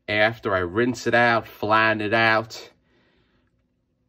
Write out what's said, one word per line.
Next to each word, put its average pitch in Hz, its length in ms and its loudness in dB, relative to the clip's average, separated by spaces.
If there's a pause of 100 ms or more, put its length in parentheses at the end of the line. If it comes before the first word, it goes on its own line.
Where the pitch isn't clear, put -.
after 107 480 -2
I 92 40 0
rinse 110 460 -2
it 117 80 0
out, 120 340 2
flatten 110 540 0
it 104 140 -2
out, 113 560 0 (1400)